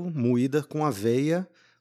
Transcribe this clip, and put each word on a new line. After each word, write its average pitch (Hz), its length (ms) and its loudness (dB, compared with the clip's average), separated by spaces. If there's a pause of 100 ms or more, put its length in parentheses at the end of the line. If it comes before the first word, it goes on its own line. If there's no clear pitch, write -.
(140)
moída 131 480 2
com 151 220 -4
aveia, 135 640 0 (320)